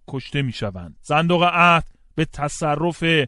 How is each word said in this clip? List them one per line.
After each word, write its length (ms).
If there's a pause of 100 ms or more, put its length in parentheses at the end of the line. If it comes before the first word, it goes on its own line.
کشته 340
می‌شوند. 580
صندوق 420
عهد 460 (260)
به 100
تصرف 800 (240)